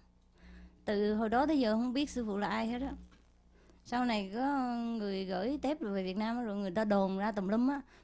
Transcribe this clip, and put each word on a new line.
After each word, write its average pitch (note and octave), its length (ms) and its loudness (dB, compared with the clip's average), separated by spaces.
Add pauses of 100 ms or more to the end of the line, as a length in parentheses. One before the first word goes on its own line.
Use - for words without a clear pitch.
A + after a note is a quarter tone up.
(840)
Từ G#3 300 2
hồi A3 140 0
đó B3 160 4
tới D4 140 4
giờ G#3+ 140 4
không A#3+ 200 0
biết C#4+ 160 0
sư B3 160 -4
phụ G3+ 120 -2
là G3+ 100 0
ai A3 200 -2
hết B3 140 -4
á. C#4 100 -6 (920)
Sau B3 200 0
này G#3 300 0
có B3+ 400 0
người G#3 500 -2
gửi A#3+ 360 -2
tép D4 200 0
về G3 220 0
Việt F#3 140 -2
Nam A3+ 200 0
á, B3 60 -4
rồi G#3 120 -4
người G3 160 -2
ta A3 140 2
đồn G3 320 4
ra G#3 140 0
tùm G3 160 -2
lum A#3 200 4
á, C#4 140 0 (220)